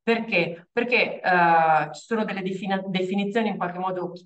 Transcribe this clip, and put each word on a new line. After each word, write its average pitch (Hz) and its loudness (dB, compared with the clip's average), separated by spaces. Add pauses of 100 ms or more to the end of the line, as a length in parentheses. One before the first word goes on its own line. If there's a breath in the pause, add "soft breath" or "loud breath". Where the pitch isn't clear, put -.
Perché? 208 0
Perché, 233 0
eh, 165 4
ci - -16
sono 220 -2
delle 196 -4
defini-, 190 -4
definizioni 202 -2
in 185 -4
qualche 175 -4
modo, 180 -6 (120)